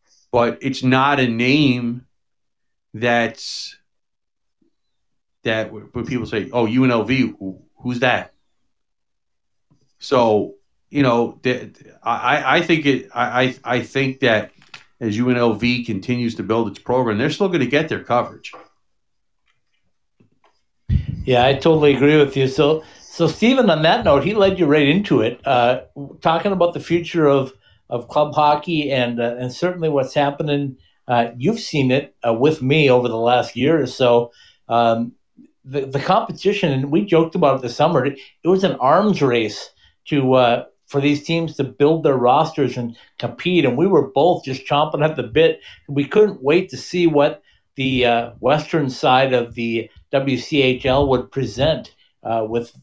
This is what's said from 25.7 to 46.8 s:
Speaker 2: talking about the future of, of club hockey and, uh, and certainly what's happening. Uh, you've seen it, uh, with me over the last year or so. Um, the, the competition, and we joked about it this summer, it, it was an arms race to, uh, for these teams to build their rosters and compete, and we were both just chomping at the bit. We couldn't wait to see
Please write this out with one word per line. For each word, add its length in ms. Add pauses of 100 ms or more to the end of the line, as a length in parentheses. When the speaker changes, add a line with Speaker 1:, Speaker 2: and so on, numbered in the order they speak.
Speaker 2:
talking 300
about 240
the 60
future 480
of, 240 (360)
of 200
club 260
hockey 560
and, 300
uh, 180
and 140
certainly 360
what's 260
happening. 600 (300)
Uh, 300
you've 240
seen 320
it, 240 (100)
uh, 80
with 260
me 300
over 180
the 80
last 380
year 260
or 60
so. 460 (360)
Um, 440 (520)
the, 220
the 140
competition, 720
and 180
we 140
joked 320
about 240
it 20
this 140
summer, 280
it, 140 (240)
it 60
was 160
an 160
arms 420
race 480 (360)
to, 280
uh, 300 (220)
for 140
these 220
teams 340
to 60
build 400
their 140
rosters 600
and 200 (240)
compete, 440
and 120
we 100
were 220
both 360
just 220
chomping 380
at 100
the 80
bit. 380 (280)
We 160
couldn't 380
wait 280
to 60
see 300